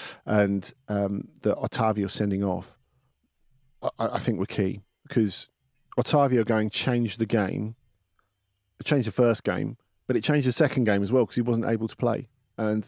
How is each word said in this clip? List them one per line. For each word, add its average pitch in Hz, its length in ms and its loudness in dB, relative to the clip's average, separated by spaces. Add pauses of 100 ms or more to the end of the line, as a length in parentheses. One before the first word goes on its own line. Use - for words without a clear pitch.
(240)
and, 101 480 0 (160)
um, 101 400 -4 (140)
the 104 140 2
Otavio 104 540 -2
sending 101 320 0
off, 92 360 -4 (1040)
I, - 160 -4
I, 113 160 0
I - 40 -2
think 104 200 0
were 95 80 -2
key, 95 340 -2 (280)
'cause 107 400 0 (500)
Otavio 127 460 4
going 110 260 2
changed 120 480 -2
the 113 80 -2
game, 104 480 -2 (1080)
it - 60 -16
changed 131 220 2
the 98 40 -2
first 120 320 2
game, 104 320 -2 (300)
but 123 100 0
it 113 80 -2
changed 147 240 2
the 120 40 2
second 139 320 2
game 101 180 4
as 101 100 -4
well, 123 140 4
'cause - 100 -8
he 123 60 2
wasn't 113 240 0
able 113 220 0
to - 80 -16
play, 113 320 -2 (280)
and 107 320 -2